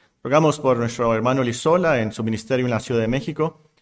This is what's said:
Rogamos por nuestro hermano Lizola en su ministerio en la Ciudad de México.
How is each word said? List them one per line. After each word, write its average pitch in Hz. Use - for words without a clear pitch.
Rogamos 147
por 131
nuestro 117
hermano 127
Lizola 156
en 107
su -
ministerio 113
en 123
la 110
Ciudad 117
de 110
México. 151